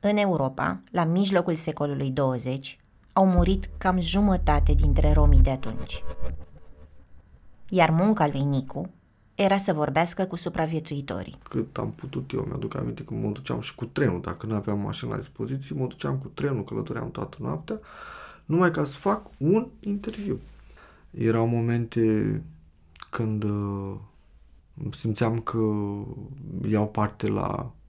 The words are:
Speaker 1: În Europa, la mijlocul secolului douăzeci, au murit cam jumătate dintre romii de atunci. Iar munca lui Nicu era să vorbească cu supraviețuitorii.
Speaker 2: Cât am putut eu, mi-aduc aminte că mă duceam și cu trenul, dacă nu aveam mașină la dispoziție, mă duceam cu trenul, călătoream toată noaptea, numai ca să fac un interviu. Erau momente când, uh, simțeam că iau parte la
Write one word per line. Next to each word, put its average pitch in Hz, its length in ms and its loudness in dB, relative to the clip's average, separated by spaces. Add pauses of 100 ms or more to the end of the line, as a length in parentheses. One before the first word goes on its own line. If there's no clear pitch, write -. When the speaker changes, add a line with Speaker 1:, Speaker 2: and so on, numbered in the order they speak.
Speaker 1:
În 208 160 2
Europa, 165 640 0 (100)
la 175 140 0
mijlocul 175 500 2
secolului 147 560 -2
douăzeci, 131 680 -2 (340)
au 190 140 4
murit 180 520 4
cam 185 220 2
jumătate 175 720 4
dintre 147 400 6
romii 147 280 10
de 139 100 8
atunci. 123 520 -4 (1700)
Iar 170 220 4
munca 180 360 4
lui 139 160 0
Nicu 139 480 -2 (440)
era 196 220 2
să 196 160 2
vorbească 160 520 0
cu 185 120 -6
supraviețuitorii. 156 1000 -4 (100)
Speaker 2:
Cât - 280 -4
am 110 140 -4
putut 131 420 -10
eu, 110 160 -4
mi-aduc - 280 -6
aminte - 280 -6
că 113 100 -10
mă 107 160 -2
duceam 117 300 -6
și - 140 -10
cu - 100 -8
trenul, 107 360 0
dacă 85 260 -8
nu 110 80 -4
aveam 104 240 -2
mașină 104 320 -6
la 107 60 -6
dispoziție, 135 640 -8
mă 131 80 -2
duceam 139 320 -6
cu 135 100 -10
trenul, 135 360 -4
călătoream 117 460 -6
toată - 300 -8
noaptea, 156 400 -6 (640)
numai 170 260 2
ca 156 140 -2
să 139 120 -8
fac 208 300 -2 (120)
un 202 280 2 (140)
interviu. 202 600 -6 (680)
Erau 113 360 0
momente 113 960 0 (680)
când, 110 320 -2
uh, 101 520 -2 (960)
simțeam 113 500 -2
că 113 180 -4 (1080)
iau 104 200 2
parte 107 380 -2
la 101 440 -2 (180)